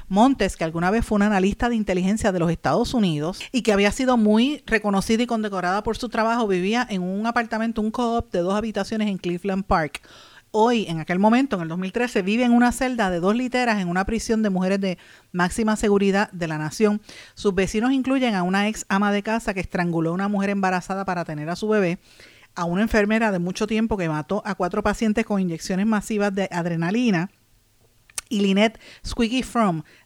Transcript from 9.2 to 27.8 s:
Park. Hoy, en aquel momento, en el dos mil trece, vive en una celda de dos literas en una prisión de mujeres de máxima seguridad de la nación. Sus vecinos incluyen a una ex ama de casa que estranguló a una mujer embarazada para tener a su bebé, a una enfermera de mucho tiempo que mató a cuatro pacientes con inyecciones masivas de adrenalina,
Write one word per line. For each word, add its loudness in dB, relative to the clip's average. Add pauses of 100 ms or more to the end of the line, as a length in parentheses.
Park. -2 (480)
Hoy, 2
en -4
aquel -2
momento, 4
en -2
el -6
dos -4
mil -6
trece, -2
vive 2
en 4
una 6
celda -2
de -2
dos 2
literas 0
en -2
una 0
prisión -2
de 2
mujeres 0
de -2 (320)
máxima 0
seguridad 2
de -6
la -4
nación. 0 (340)
Sus -2
vecinos 0
incluyen 0
a 0
una 2
ex -4
ama 2
de 0
casa -2
que -6
estranguló -2
a -2
una -2
mujer 0
embarazada -2
para -4
tener -8
a -4
su -6
bebé, 2 (560)
a -4
una 0
enfermera 2
de -2
mucho -4
tiempo -2
que -2
mató -4
a -4
cuatro -2
pacientes 0
con 0
inyecciones -2
masivas 0
de -2
adrenalina, 0 (1000)